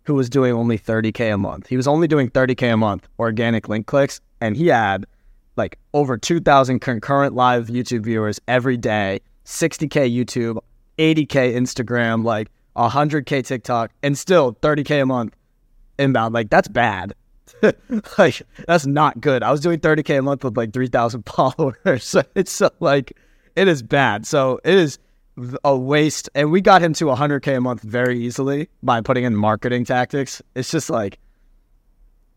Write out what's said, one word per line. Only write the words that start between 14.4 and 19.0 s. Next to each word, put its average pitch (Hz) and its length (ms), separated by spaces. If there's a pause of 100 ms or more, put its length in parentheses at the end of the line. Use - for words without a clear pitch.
thirty 147 220
K 147 160
a 135 60
month 123 320 (600)
inbound. 120 360
Like, 117 160
that's 185 180
bad. 104 500
<laughs> - 60 (920)
Like, 170 240 (260)
that's 165 180
not 139 360